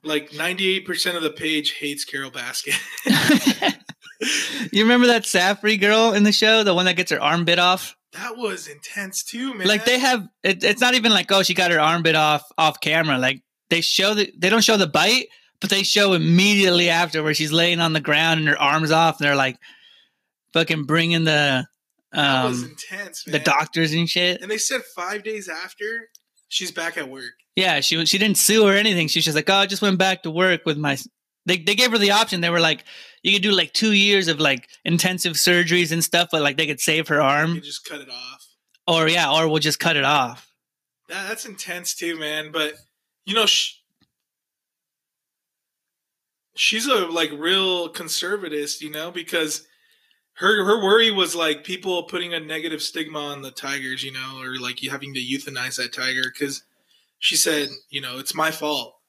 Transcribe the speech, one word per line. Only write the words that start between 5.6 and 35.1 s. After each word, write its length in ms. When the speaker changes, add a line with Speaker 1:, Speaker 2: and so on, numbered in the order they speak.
Speaker 2:
girl 320
in 120
the 100
show, 300
the 100
one 120
that 120
gets 140
her 100
arm 240
bit 120
off? 380
Speaker 1:
That 240
was 320
intense 560
too, 300
man. 120
Speaker 2:
Like, 200
they 120
have, 300
it, 180
it's 200
not 140
even 180
like, 180
"Oh, 100
she 120
got 180
her 80
arm 240
bit 120
off, 280
off 240
camera." 360
Like, 260
they 100
show 340
the, 240
they 120
don't 140
show 120
the 120
bite, 400
but 80
they 140
show 300
immediately 760
after 340
where 100
she's 200
laying 260
on 140
the 80
ground 400
and 80
her 100
arm's 320
off, 300
and 60
they're, 100
like, 200
fucking 320
bringing 400
the, 420
Speaker 1:
That 320
was 200
Speaker 2:
um, 80
Speaker 1:
intense, 520
Speaker 2:
the 100
Speaker 1:
man. 120
Speaker 2:
doctors 480
and 160
shit. 320
Speaker 1:
And 100
they 60
said 260
five 400
days 240
after, 640
she's 220
back 260
at 100
work. 260
Speaker 2:
Yeah, 240
she 160
was, 140
she 80
didn't 200
sue 300
or 60
anything. 340
She 120
was 60
just 100
like, 140
"Oh, 60
I 100
just 160
went 160
back 260
to 80
work 340
with 120
my 160
s-," 140
they, 120
they 180
gave 160
her 60
the 140
option. 300
They 80
were 120
like, 220
"You 120
could 80
do, 100
like, 220
two 180
years 380
of, 100
like, 300
intensive 480